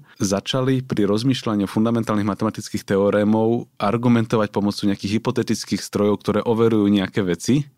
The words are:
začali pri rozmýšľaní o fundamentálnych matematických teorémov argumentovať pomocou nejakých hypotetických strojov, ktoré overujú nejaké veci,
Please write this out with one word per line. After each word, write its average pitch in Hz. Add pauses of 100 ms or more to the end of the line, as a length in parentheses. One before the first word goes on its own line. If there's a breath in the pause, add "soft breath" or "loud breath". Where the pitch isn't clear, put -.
(220 loud breath)
začali 127
pri 104
rozmýšľaní 110
o -
fundamentálnych 113
matematických 104
teorémov 107 (160)
argumentovať 113
pomocou 101
nejakých 101
hypotetických 110
strojov, 101
ktoré 104
overujú 113
nejaké 101
veci, 117 (120)